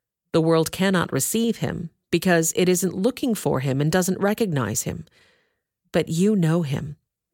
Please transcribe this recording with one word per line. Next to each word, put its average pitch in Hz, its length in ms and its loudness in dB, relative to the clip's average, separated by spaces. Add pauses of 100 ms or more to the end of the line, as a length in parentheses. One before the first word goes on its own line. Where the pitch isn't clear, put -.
(320)
The 165 100 4
world 160 300 2
cannot 185 420 0
receive 220 440 0
him, - 320 -6 (220)
because 170 440 2
it 175 120 2
isn't 180 280 0
looking 247 380 -2
for 139 280 -2
him 135 180 0
and 151 120 2
doesn't 185 280 0
recognize 170 640 -2
him. - 220 -8 (880)
But 170 160 0
you 185 260 2
know 170 280 2
him, 143 340 -6 (360)